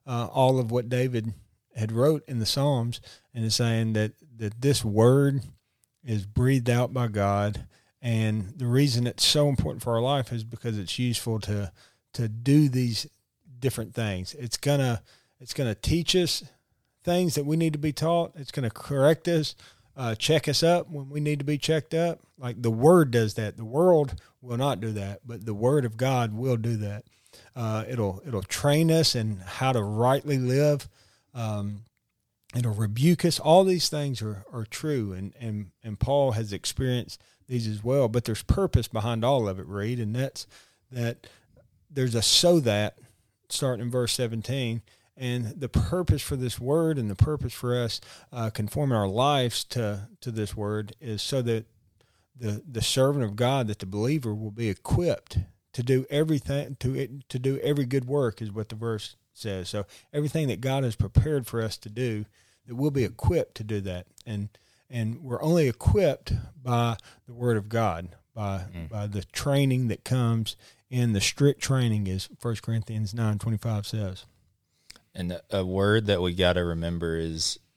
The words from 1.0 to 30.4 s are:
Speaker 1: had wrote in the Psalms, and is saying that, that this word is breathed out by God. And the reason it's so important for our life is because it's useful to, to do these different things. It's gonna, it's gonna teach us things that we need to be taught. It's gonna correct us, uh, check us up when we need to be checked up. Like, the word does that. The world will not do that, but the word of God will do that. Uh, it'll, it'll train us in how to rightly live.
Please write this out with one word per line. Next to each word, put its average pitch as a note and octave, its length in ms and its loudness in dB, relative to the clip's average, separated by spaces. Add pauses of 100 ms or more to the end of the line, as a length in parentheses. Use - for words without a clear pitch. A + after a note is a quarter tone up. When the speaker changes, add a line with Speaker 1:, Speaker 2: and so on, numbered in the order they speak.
Speaker 1:
had A2 160 -2
wrote C3+ 360 2
in C3 100 -4
the A2 80 0
Psalms, B2+ 560 0 (320)
and A#2 100 -4
is A2 120 0
saying A2+ 380 2
that, G#2+ 180 0 (260)
that A2 240 -8
this C3+ 240 2
word B2+ 560 6 (640)
is G#2+ 240 -4
breathed B2 420 2
out A#2+ 240 2
by B2 140 0
God. G2+ 580 0 (340)
And A2 560 0
the B2 120 -4
reason B2 400 4
it's - 180 -2
so D3 240 4
important C3 320 -2
for A#2 140 0
our A2+ 60 2
life C3 300 0
is A2+ 120 -6
because A#2 340 -6
it's G2+ 220 -6
useful A#2 400 -2
to, G2+ 320 -4 (420)
to A#2 140 -2
do C#3 420 4
these B2 380 -2 (500)
different B2 380 -4
things. G2 400 -4
It's A#2+ 220 -8
gonna, C3+ 440 0 (380)
it's - 160 -14
gonna B2 180 -2
teach D#3+ 420 0
us F3 280 2 (600)
things F3 300 2
that C#3+ 120 -2
we D#3 120 0
need E3 160 2
to D3+ 60 -4
be D3 140 -2
taught. E3+ 420 0
It's C#3 160 -16
gonna B2+ 180 -2
correct C#3+ 580 2
us, D#3+ 280 0 (420)
uh, A#2+ 160 -2
check D3+ 340 2
us C#3 140 0
up E3+ 300 4
when C#3 180 -10
we D3 100 -6
need D3 200 -2
to C#3 60 -4
be D3 120 0
checked D#3+ 380 -2
up. E3+ 240 0 (180)
Like, A#2+ 240 -8
the A#2 80 2
word C#3+ 420 8
does A2+ 240 2
that. G#2 220 -6
The A#2 80 -10
world D3 480 4 (280)
will A#2+ 160 -8
not B2 240 0
do A2 100 -4
that, G2+ 340 -6
but A#2 200 -12
the A2 80 -4
word B2 320 2
of A2 100 -4
God A#2+ 380 0
will A#2+ 240 0
do A2+ 200 -2
that. G#2 280 -6 (500)
Uh, A2 320 -4
it'll, G2+ 400 -2
it'll G#2+ 160 -4
train D3+ 480 2
us D#3+ 240 4
in A2 220 -2
how F#2+ 340 -2
to A#2+ 100 2
rightly B2 560 2
live. C#3 520 2 (440)